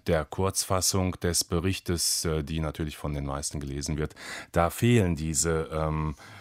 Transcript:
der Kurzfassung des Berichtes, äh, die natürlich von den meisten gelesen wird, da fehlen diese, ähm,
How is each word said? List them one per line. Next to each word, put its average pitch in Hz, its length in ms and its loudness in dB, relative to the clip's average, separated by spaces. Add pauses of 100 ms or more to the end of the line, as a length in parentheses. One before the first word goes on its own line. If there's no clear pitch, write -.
der 80 180 2
Kurzfassung 95 960 0
des 87 240 0
Berichtes, 87 800 0
äh, 78 180 0
die 78 180 -2
natürlich 76 360 -4
von 76 160 -6
den 69 140 -4
meisten 69 340 -4
gelesen 71 380 -4
wird, 76 160 -4 (380)
da 85 180 4
fehlen 113 440 4
diese, 80 560 0
ähm, 78 440 0 (260)